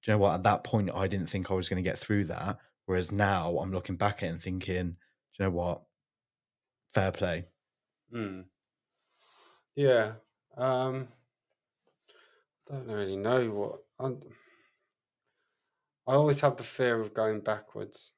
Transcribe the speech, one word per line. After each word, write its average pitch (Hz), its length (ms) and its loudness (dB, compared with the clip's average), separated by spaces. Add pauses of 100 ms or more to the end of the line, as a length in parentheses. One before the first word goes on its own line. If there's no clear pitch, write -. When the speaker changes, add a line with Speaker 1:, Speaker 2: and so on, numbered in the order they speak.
Speaker 1:
"Do - 80 -2
you 107 40 8
know 107 40 6
what? 98 160 6
At 90 80 -2
that 104 220 4
point, 104 280 0
I 95 160 -2
didn't 90 220 -2
think 95 200 -4
I 98 40 2
was 92 160 0
gonna 92 120 0
get 90 160 -2
through 101 280 2
that." - 320 -6 (280)
Whereas 90 260 0
now 95 480 2
I'm 92 100 -4
looking 92 260 -4
back 101 200 0
at - 80 -6
it 82 80 -2
and 85 100 -10
thinking, 90 520 -4
"Do - 40 -20 (400)
you 98 60 0
know 95 80 2
what? 87 320 -2 (1040)
Fair 95 220 0
play." 87 340 -2 (680)
Speaker 2:
Mm. 98 340 -6 (1300)
Yeah. 117 400 4 (400)
Um, 131 520 -2 (1600)
I 143 40 -10
don't 127 140 -10
really 101 280 -4
know 117 340 0
what, 101 340 -6 (140)
I'm, 131 220 -6 (1900)
I 127 80 2
always 143 260 6
have 139 160 4
the 120 80 -10
fear 120 360 0
of 107 140 -6
going 110 260 0
backwards. - 760 -8